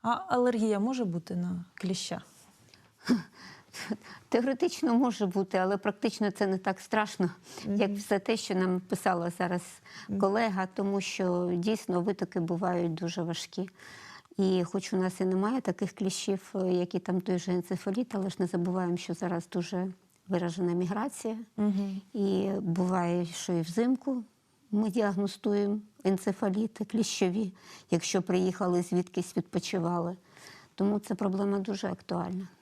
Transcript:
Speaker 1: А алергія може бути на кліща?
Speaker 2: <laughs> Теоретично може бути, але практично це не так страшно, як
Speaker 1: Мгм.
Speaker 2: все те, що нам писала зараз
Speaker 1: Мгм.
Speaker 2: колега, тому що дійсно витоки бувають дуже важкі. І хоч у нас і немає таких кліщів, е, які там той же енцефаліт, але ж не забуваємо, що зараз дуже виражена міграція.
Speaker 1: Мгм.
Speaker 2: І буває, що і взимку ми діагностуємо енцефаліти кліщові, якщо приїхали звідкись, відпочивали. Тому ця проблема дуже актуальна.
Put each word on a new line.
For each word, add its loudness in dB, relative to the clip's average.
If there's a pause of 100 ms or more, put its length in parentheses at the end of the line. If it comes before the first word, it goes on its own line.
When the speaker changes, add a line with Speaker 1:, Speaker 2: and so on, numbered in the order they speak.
Speaker 1:
А 0 (120)
алергія 4
може 2
бути -2
на -2 (100)
кліща? -4 (880)
Speaker 2:
<laughs> 6 (1080)
Теоретично 2
може 4
бути, 0
але 2
практично 0
це 0
не 2
так -2
страшно, 0 (360)
як 2
Speaker 1:
Мгм. -4
Speaker 2:
все 0
те, 0
що -4
нам 2
писала 0
зараз 0 (460)
Speaker 1:
Мгм. -2
Speaker 2:
колега, 2
тому 0
що 0
дійсно 0
витоки -2
бувають 0
дуже -4
важкі. -6 (720)
І 4
хоч -4
у 0
нас 0
і 2
немає 2
таких -2
кліщів, -2
е, 0
які 0
там 0
той 0
же -2
енцефаліт, -2
але -2
ж -12
не 0
забуваємо, 0
що -6
зараз -4
дуже -2 (420)
виражена 0
міграція. -2 (200)
Speaker 1:
Мгм. 0 (140)
Speaker 2:
І 2 (100)
буває, 2
що -6
і 2
взимку 0 (460)
ми 2
діагностуємо 2 (260)
енцефаліти 0
кліщові, 0 (380)
якщо 2
приїхали 2
звідкись, -2
відпочивали. -2 (580)
Тому 2
ця -4
проблема 0
дуже -4
актуальна. -6 (140)